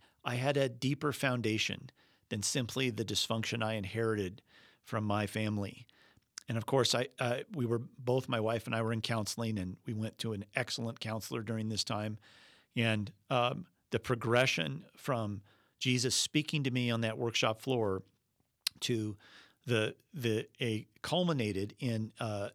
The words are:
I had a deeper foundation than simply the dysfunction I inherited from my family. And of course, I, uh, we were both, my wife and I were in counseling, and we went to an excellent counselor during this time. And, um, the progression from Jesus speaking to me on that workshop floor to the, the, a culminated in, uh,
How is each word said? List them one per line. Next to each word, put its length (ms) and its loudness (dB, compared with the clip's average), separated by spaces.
I 100 -2
had 240 2
a 100 4
deeper 440 0
foundation 760 0
than 140 -2
simply 480 0
the 140 -2
dysfunction 580 0
I 120 0
inherited 680 0
from 200 -2
my 220 2
family. 600 -4
And 80 0
of 80 -6
course, 300 4
I, 100 0
uh, 180 0
we 100 0
were 180 2
both, 300 0
my 120 0
wife 260 0
and 80 -4
I 80 2
were 100 2
in 100 -2
counseling, 540 0
and 200 -4
we 80 -4
went 240 -4
to 140 -4
an 120 -4
excellent 420 -4
counselor 440 -6
during 260 -4
this 160 -2
time. 340 -4
And, 380 2
um, 360 2
the 80 2
progression 840 2
from 460 -2
Jesus 360 2
speaking 500 0
to 80 0
me 180 2
on 120 2
that 160 -2
workshop 420 0
floor 420 0
to 360 -2
the, 280 2
the, 360 0
a 260 -2
culminated 760 0
in, 400 -2
uh, 360 -4